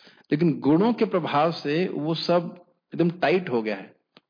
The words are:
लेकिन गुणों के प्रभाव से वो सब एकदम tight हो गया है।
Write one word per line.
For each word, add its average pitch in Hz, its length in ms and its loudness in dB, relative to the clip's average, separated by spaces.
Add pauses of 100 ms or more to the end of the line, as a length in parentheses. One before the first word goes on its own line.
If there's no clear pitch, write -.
(320)
लेकिन 151 280 2
गुणों 170 320 4
के 226 120 0
प्रभाव 165 480 0
से 165 360 -2
वो 151 260 -4
सब 170 500 -2 (300)
एकदम 165 160 2
tight 170 400 0
हो 120 120 0
गया 107 140 -4
है। - 200 -18 (340)